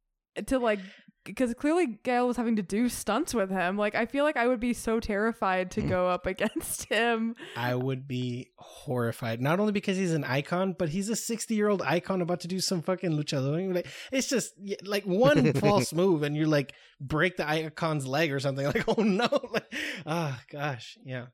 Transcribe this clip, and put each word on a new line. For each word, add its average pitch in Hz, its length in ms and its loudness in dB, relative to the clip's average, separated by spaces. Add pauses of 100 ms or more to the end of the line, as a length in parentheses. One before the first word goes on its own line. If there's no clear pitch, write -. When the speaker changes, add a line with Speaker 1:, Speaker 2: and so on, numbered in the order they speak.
(460)
Speaker 1:
to, 262 140 2
like, 220 180 2 (580)
'cause 247 220 2
clearly 302 460 2
Gail 247 220 2
was 247 120 0
having 233 180 0
to 208 60 0
do 214 260 0
stunts 233 460 -2
with 196 160 0
him. 190 260 0
Like, 208 180 0
I 226 120 0
feel 277 180 0
like 302 140 0
I 240 100 4
would 254 120 2
be 240 120 0
so 226 260 -2
terrified 202 760 0
to 214 100 -2
Speaker 2:
Mm. - 80 0
Speaker 1:
go 180 180 2
up 180 180 -2
<laughs> - 0 -
against - 580 -4
him. 226 500 0 (200)
Speaker 3:
I 123 200 0
would 131 340 -2
be 123 480 -6
horrified. 117 840 -4
Not 156 180 2
only 214 120 2
because 196 260 0
he's 180 160 0
an 147 100 0
icon, 175 540 0
but 175 100 0
he's 190 220 -2
a 220 60 -2
sixty-year-old 208 680 0
icon 175 400 0
about 170 180 -2
to 170 80 -8
do 185 120 -2
some 175 200 0
fucking 180 300 -2
luchador. 151 640 0
Like, 175 140 -2 (220)
it's 262 180 0
just, - 300 -2
y-, 196 260 -8
like, 202 200 -2
one 208 480 6
Speaker 2:
<laughs> - 20 0
Speaker 3:
false 202 380 4
move 170 300 4
and 147 120 0
you, 151 120 2
like, 147 260 2 (260)
break 156 380 0
the 160 100 -2
icon's 156 600 -2
leg 143 260 2
or 139 80 0
something. 139 260 0
<laughs> - 0 -
Like, 190 220 0
oh 226 140 2
no. 214 260 4 (240)
Like, - 180 -4 (360)
ah, 151 340 -4 (100)
gosh. 143 540 -8
Yeah. 127 280 -10